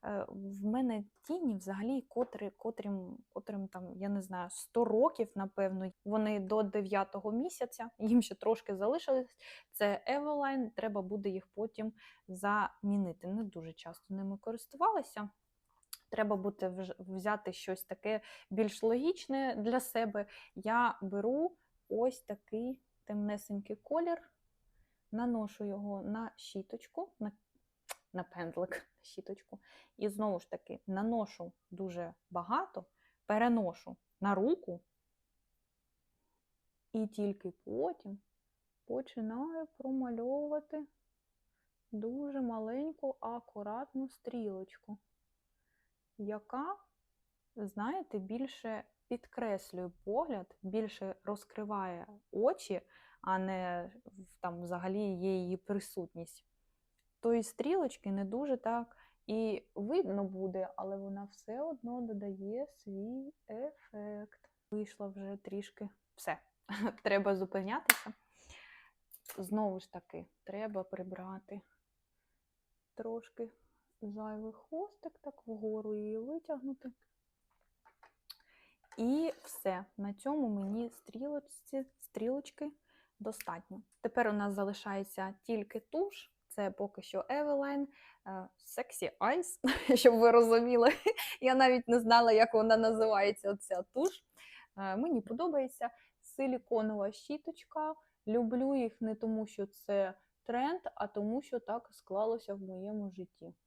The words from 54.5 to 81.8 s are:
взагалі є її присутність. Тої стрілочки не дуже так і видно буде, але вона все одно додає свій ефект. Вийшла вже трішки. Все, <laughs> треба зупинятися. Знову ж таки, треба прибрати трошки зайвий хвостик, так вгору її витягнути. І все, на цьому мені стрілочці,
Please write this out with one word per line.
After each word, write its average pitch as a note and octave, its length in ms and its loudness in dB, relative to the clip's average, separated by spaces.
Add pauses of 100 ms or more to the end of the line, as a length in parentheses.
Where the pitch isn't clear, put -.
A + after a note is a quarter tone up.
взагалі F#3 520 -2
є F#3+ 220 0
її F#3 220 -2
присутність. - 880 -6 (720)
Тої A#3 240 4
стрілочки C#4 680 0
не G3 140 0
дуже B3 320 0
так A#3 400 -2 (300)
і A3 360 0 (120)
видно G3+ 480 0
буде, F#3+ 520 -4
але F#3+ 220 -6
вона G3 340 -8
все A#3 300 -10
одно B3+ 400 -6
додає G#3 680 -6
свій A#3+ 640 -10 (160)
ефект. G#3+ 1000 -12 (220)
Вийшла G#3 360 -6
вже G3 300 -10
трішки. G3+ 520 -10 (260)
Все, - 220 -4 (300)
<laughs> G#3 360 -4
треба G3 320 4
зупинятися. G3 800 0 (1200)
Знову G3 420 0
ж - 120 -20
таки, F3 340 -12 (180)
треба G3+ 400 -6
прибрати F#3 800 -10 (1300)
трошки A3+ 540 -8 (520)
зайвий G#3+ 520 -8
хвостик, E4 680 -8
так C#4+ 120 -10 (120)
вгору G#3+ 500 -4
її G#3+ 220 -4
витягнути. C4+ 720 -6 (2000)
І C#4+ 360 2 (100)
все, F#3+ 420 -4 (120)
на G3+ 160 -4
цьому C#4 340 -2
мені G#3 420 -2
стрілочці, C#4 960 -8 (140)